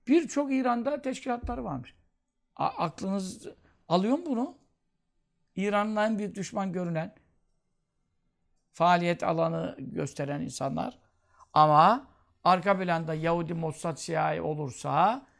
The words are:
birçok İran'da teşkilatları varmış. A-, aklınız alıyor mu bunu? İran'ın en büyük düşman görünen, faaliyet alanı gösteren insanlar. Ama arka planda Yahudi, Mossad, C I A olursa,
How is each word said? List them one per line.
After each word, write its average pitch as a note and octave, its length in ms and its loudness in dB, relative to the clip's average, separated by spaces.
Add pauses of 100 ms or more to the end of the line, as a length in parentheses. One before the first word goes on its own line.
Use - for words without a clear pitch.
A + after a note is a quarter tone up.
birçok C#4+ 440 2
İran'da B3+ 500 0
teşkilatları B3 640 -6
varmış. C#3 320 -8 (600)
A-, - 120 -2 (180)
aklınız F#3+ 600 -6 (400)
alıyor G3+ 300 2
mu F4 80 -8
bunu? C4+ 320 -4 (1000)
İran'ın G#3 400 0
en G#3+ 240 0
büyük G#3 160 -6
düşman F#3+ 380 -4
görünen, E3+ 420 -4 (1600)
faaliyet F3 520 2
alanı E3 560 0
gösteren C#3+ 640 -6
insanlar. D#3 580 -6 (540)
Ama D#3 540 6 (360)
arka F#3 360 4
planda E3 340 -2
Yahudi, E3 400 -2
Mossad, E3 440 -6
C - 160 -8
I D#3 40 0
A D#3 260 0
olursa, D3+ 800 0 (140)